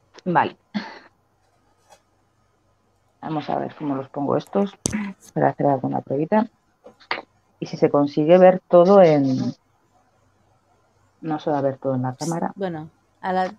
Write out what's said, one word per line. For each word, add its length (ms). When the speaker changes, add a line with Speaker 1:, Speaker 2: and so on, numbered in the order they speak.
Speaker 1:
Vale. 320
Vamos 280
a 100
ver 160
cómo 200
los 120
pongo 300
estos 340
para 160
hacer 160
alguna 340
pruebita. 480
Y 60
si 100
se 140
consigue 480
ver 320
todo 320
en, 520
no 220
se 100
va 60
a 40
ver 160
todo 180
en 80
la 120
cámara. 400
Speaker 2:
Bueno, 340
a 120
la, 260